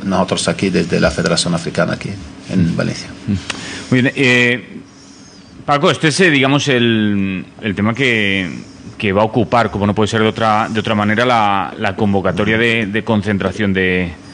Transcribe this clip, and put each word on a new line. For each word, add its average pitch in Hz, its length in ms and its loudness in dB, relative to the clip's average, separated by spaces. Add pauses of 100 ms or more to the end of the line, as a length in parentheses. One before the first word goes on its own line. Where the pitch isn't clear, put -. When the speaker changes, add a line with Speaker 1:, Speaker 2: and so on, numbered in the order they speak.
Speaker 1:
nosotros 92 440 0
aquí 90 220 0
desde 85 300 0
la 87 100 4
Federación 85 440 0
Africana 87 400 -2
aquí - 160 -8 (400)
en 90 160 2
Speaker 2:
Ujú. 85 100 0
Speaker 1:
Valencia. 85 320 -4 (200)
Speaker 2:
Ujú. 101 100 0 (520)
Muy 127 120 4
bien, 135 140 2
eh, 123 600 2 (880)
Paco, 147 260 2
este 165 160 0
es, 143 100 -2
eh, 190 120 6
digamos, 135 360 2
el, 107 800 2 (160)
el 104 160 -2
tema 104 180 0
que, 101 560 0 (480)
que 101 140 0
va 101 100 4
a - 20 4
ocupar, 110 460 2
como 101 160 0
no 104 80 2
puede 104 140 0
ser 113 120 0
de 110 60 4
otra, 110 420 2
de 110 120 -2
otra 110 160 0
manera, 107 280 2
la, 104 540 2
la 98 160 -2
convocatoria 98 640 0
de, 117 280 2
de 104 180 -4
concentración 101 680 0
de, 92 380 0 (240)